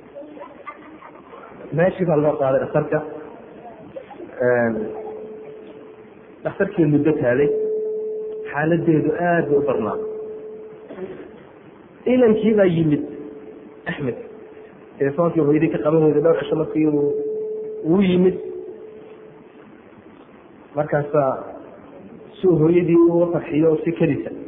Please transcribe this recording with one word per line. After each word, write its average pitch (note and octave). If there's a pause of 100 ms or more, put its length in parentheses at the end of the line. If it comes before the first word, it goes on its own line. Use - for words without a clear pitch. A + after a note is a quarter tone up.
(1700)
Meeshii F#3
baa D#3+
loo D3
qaaday C3+
dhakhtarka. D3+ (1400)
Een, A#2+ (1700)
dhakhtarkii F3
muddo D3
taalay, C3+ (1000)
xaaladdeedu D#3 (100)
aad F3
bay C#3+
u C#3+
darnaa. A2 (2000)
Inankii A#3
baa G3
yimid, D#3 (840)
Axmed. C#3 (840)
Telefoonkii D#3+
hooyadii D3+
ka B2+
qaban D#3
weyday D3+
dhowr E3
cisho D3+
markii D#3
uu, C#3+ (720)
uu F#3+
yimid. F3+ (2500)
Markaasaa D3 (1080)
si F#3+
uu E3+
hooyadii E3+
uga E3+
farxiyo, D#3
si E3
kedisa C#3+ (180)